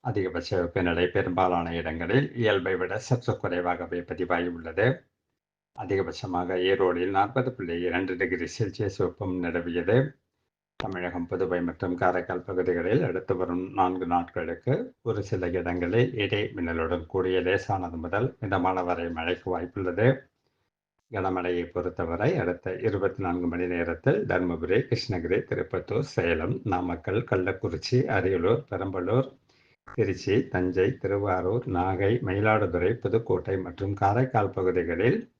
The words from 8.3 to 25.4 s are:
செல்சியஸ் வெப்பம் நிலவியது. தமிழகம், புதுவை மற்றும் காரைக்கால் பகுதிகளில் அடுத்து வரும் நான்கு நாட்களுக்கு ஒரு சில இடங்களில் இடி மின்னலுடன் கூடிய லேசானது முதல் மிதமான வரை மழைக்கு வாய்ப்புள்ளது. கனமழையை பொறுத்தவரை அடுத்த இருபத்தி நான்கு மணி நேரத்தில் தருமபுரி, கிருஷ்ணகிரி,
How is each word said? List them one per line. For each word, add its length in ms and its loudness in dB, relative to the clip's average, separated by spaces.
செல்சியஸ் 520 -4
வெப்பம் 380 -2
நிலவியது. 580 0
தமிழகம், 460 -4
புதுவை 360 0
மற்றும் 340 -2
காரைக்கால் 480 0
பகுதிகளில் 600 2
அடுத்து 300 0
வரும் 280 -2
நான்கு 340 2
நாட்களுக்கு 680 -2
ஒரு 200 -2
சில 280 -2
இடங்களில் 640 0
இடி 260 0
மின்னலுடன் 540 -2
கூடிய 340 2
லேசானது 580 0
முதல் 280 -2
மிதமான 440 0
வரை 280 -2
மழைக்கு 380 -2
வாய்ப்புள்ளது. 600 0
கனமழையை 540 0
பொறுத்தவரை 720 -2
அடுத்த 440 -2
இருபத்தி 420 0
நான்கு 260 0
மணி 180 -2
நேரத்தில் 600 0
தருமபுரி, 560 2
கிருஷ்ணகிரி, 640 0